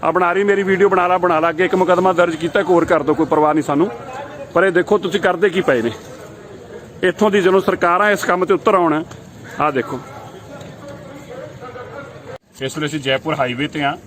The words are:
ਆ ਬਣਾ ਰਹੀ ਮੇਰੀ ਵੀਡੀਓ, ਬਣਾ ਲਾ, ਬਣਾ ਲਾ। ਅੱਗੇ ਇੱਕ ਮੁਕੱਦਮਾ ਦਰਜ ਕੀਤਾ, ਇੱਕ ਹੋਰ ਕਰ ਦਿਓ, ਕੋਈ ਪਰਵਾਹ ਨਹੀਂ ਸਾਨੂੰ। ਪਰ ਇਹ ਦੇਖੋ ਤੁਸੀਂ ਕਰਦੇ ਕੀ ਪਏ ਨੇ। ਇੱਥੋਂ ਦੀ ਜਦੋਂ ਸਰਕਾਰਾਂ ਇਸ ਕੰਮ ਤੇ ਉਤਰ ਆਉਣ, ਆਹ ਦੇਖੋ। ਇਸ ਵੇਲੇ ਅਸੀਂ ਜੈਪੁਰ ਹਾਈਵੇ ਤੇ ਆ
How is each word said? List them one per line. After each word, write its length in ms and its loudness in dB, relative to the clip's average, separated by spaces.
ਆ 60 2
ਬਣਾ 220 2
ਰਹੀ 120 2
ਮੇਰੀ 180 2
ਵੀਡੀਓ, 260 4
ਬਣਾ 180 4
ਲਾ, 120 2
ਬਣਾ 220 2
ਲਾ। 80 2
ਅੱਗੇ 160 0
ਇੱਕ 100 2
ਮੁਕੱਦਮਾ 380 4
ਦਰਜ 240 2
ਕੀਤਾ, 240 -2
ਇੱਕ 80 -2
ਹੋਰ 160 6
ਕਰ 180 2
ਦਿਓ, 120 2
ਕੋਈ 120 2
ਪਰਵਾਹ 280 2
ਨਹੀਂ 100 0
ਸਾਨੂੰ। 240 2
ਪਰ 100 4
ਇਹ 80 4
ਦੇਖੋ 260 2
ਤੁਸੀਂ 220 -2
ਕਰਦੇ 280 2
ਕੀ 120 0
ਪਏ 220 2
ਨੇ। 80 0
ਇੱਥੋਂ 280 2
ਦੀ 100 4
ਜਦੋਂ 200 4
ਸਰਕਾਰਾਂ 500 2
ਇਸ 140 -2
ਕੰਮ 200 0
ਤੇ 100 2
ਉਤਰ 200 2
ਆਉਣ, 280 2
ਆਹ 120 0
ਦੇਖੋ। 260 -4
ਇਸ 160 -6
ਵੇਲੇ 100 -4
ਅਸੀਂ 140 -6
ਜੈਪੁਰ 340 -2
ਹਾਈਵੇ 340 -2
ਤੇ 140 -6
ਆ 140 -2